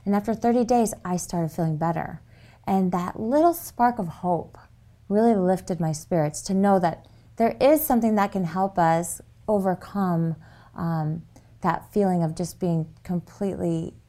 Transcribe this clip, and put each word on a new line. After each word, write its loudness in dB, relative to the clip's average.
And 0
after -2
thirty 2
days, 2
I -2
started -4
feeling -2
better. -4
And 2
that -4
little 2
spark -2
of -4
hope -4
really 4
lifted 0
my 0
spirits -2
to -4
know 4
that -2
there 0
is 6
something 2
that 2
can -2
help -2
us 2
overcome, 0
um, -4
that -2
feeling 2
of -2
just -8
being 0
completely -4